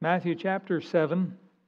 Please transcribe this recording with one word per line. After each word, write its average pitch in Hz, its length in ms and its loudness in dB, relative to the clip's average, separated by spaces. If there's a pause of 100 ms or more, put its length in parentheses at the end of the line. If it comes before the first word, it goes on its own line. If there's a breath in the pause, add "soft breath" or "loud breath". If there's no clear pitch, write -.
Matthew 175 320 0
chapter 190 460 -2
seven, 165 560 0 (320)